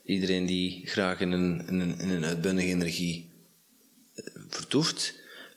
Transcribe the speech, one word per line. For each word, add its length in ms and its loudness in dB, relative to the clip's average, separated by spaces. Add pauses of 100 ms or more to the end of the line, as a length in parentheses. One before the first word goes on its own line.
iedereen 400 2
die 400 0
graag 340 0
in 120 2
een, 360 2
in 120 2
een, 200 0
in 100 -2
een 160 0
uitbundige 420 2
energie, 640 0 (840)
eh, 80 -12 (260)
vertoeft, 640 -2 (440)